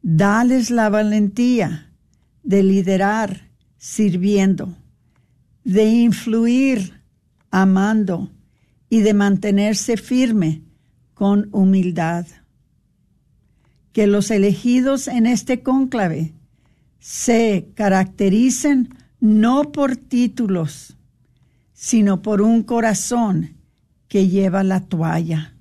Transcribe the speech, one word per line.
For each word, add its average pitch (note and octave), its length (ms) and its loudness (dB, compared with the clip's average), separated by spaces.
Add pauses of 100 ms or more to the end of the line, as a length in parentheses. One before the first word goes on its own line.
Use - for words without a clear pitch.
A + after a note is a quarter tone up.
Dales A3+ 680 2
la A3+ 180 0
valentía G#3 1040 0 (500)
de G3 200 2
liderar G3 880 0 (260)
sirviendo, G3 1000 -2 (880)
de G#3+ 220 2
influir A#3 1160 0 (480)
amando F#3+ 800 0 (580)
y A3+ 120 2
de G#3+ 140 2
mantenerse G3+ 840 0
firme A3 680 -2 (520)
con G3+ 360 0
humildad. F3+ 760 0 (1700)
Que G#3+ 140 2
los G3+ 240 0
elegidos B3 800 0
en A#3+ 180 0
este B3 360 -2
cónclave A3 720 -2 (680)
se A3+ 760 -2
caractericen G#3 1160 0 (280)
no A#3+ 540 2
por C#4 240 -2
títulos, G3 1000 -4 (760)
sino G3+ 500 0
por G#3 200 0
un A3+ 200 4
corazón A3 960 -2 (520)
que F#3+ 200 2
lleva F#3+ 340 0
la F#3+ 180 0
toalla. D#3+ 800 -4